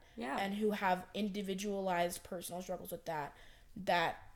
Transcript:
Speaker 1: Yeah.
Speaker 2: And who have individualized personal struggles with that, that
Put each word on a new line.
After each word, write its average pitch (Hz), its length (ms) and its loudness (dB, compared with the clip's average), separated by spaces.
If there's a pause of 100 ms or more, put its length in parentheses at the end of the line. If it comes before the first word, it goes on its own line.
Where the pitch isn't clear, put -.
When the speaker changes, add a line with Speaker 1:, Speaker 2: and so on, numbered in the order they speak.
(160)
Speaker 1:
Yeah. 240 240 -4
Speaker 2:
And 196 140 0
who 214 160 4
have 185 340 4 (120)
individualized 190 1080 0
personal 175 380 -6
struggles 180 300 -6
with 170 140 -10
that, 165 280 -2 (520)
that 170 320 4 (180)